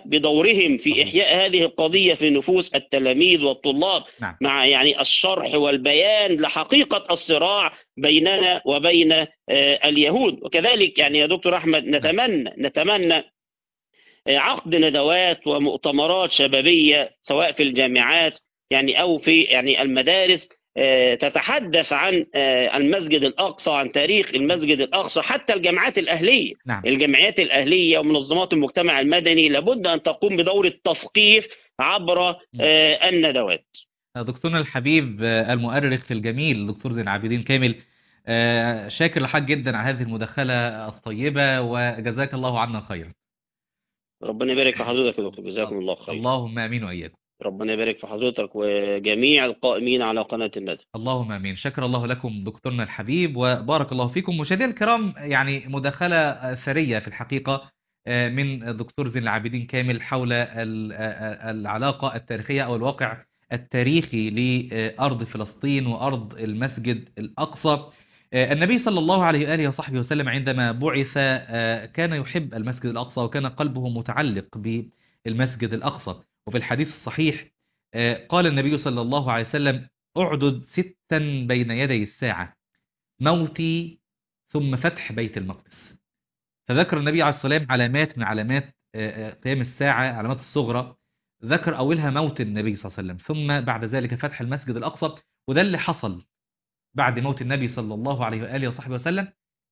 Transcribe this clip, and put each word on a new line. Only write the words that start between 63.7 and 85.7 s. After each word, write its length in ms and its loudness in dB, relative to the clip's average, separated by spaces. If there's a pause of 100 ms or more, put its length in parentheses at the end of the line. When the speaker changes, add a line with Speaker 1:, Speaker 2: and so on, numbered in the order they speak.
Speaker 2:
لأرض 920 -2
فلسطين 640 -4
وأرض 520 -6
المسجد 800 -6
الأقصى. 720 -4 (440)
آه، 200 2
النبي 240 2
صلى 220 0
الله 260 2
عليه 240 2
وآله 180 0
وصحبه 320 -4
وسلم 300 -2
عندما 420 0
بعث، 460 -2
آه، 680 -2
كان 280 -4
يحب 400 -6
المسجد 320 -6
الأقصى 360 -6
وكان 260 -4
قلبه 420 -4
متعلق 680 -4 (680)
بالمسجد 480 -4
الأقصى. 420 -8 (320)
وفي 100 -4
الحديث 300 -4
الصحيح، 580 -4 (480)
آه، 340 -2
قال 200 2
النبي 300 0
صلى 240 -2
الله 300 -2
عليه 120 0
وسلم: 440 -2 (300)
"أعدد 460 0
ستا 840 -4
بين 240 0
يدي 320 0
الساعة، 500 -6 (680)
موتي 800 -2 (540)
ثم 220 -2
فتح 360 -4
بيت 260 -6
المقدس." 600 -12 (720)